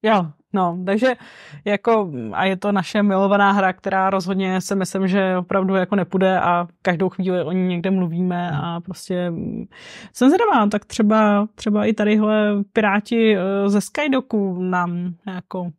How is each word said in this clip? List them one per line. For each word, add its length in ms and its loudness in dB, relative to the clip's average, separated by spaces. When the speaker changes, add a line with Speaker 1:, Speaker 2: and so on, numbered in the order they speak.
Speaker 1:
Jo, 240 2
no, 320 0
takže 280 2
jako, 460 0
a 120 0
je 120 -2
to 140 -2
naše 320 0
milovaná 480 4
hra, 220 2
která 360 -2
rozhodně 520 -2
si 140 -4
myslím, 320 -2
že 300 0
opravdu 380 0
jako 200 0
nepůjde 440 2
a 280 0
každou 280 0
chvíli 340 -2
o 80 -4
ní 160 0
někde 240 -2
mluvíme 600 -2
Speaker 2:
Hmm. 140 -4
Speaker 1:
a 160 -6
prostě, 480 -6
mm, 360 -8
jsem 160 2
zvědavá, 380 2
tak 180 -2
třeba, 680 2
třeba 300 0
i 80 2
tadyhle 680 2
piráti, 640 2
eh, 320 0
ze 120 2
Skydoku 800 -2
nám 520 -2
jako 500 -8